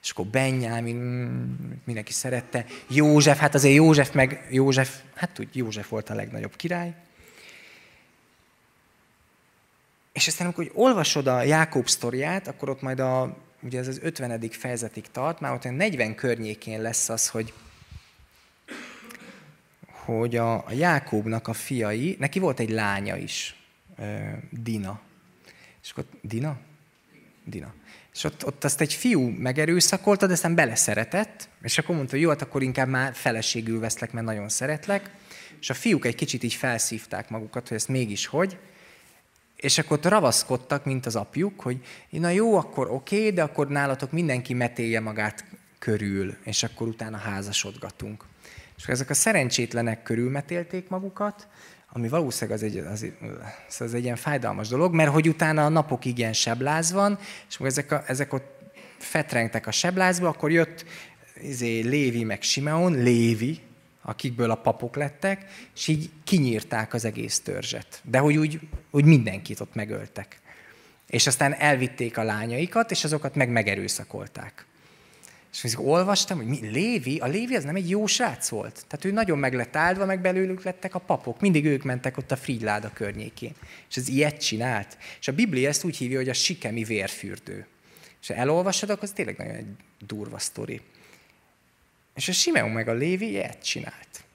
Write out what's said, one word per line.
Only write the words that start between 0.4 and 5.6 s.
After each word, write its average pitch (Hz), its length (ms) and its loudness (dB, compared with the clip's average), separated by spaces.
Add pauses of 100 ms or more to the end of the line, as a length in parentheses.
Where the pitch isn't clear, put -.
mm, 123 760 -6 (120)
mindenki 110 280 -6
szerette. 123 540 -4 (220)
József, 151 500 8
hát 147 180 4
azért 139 200 10
József 151 380 8
meg, 131 380 2
József, 131 500 4 (120)
hát - 260 -6
úgy, 107 160 -8
József 107 340 -6